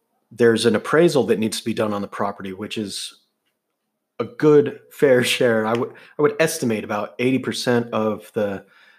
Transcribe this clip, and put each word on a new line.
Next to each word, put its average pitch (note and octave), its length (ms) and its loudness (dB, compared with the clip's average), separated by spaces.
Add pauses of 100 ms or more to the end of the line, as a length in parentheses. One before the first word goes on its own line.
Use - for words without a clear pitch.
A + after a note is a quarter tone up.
(360)
there's A#2 300 4
an A2 100 2
appraisal D3 500 2
that G#2 120 0
needs G#2+ 220 -4
to - 60 -12
be A2 100 -4
done G#2+ 180 -2
on G2+ 80 -6
the G2 60 -8
property, G2 460 -8
which G2 220 -12
is - 480 -10 (960)
a A#2+ 60 -6
good D3 540 4 (120)
fair B2+ 320 4
share. A#2 420 0
I A2+ 80 -2
would, A#2+ 200 -4 (240)
I - 40 -2
would D3 180 2
estimate B2+ 440 -2
about G#2 360 -6
eighty B2+ 200 0
percent A#2+ 540 -2
of A2 400 -4
the, G2 320 -6 (340)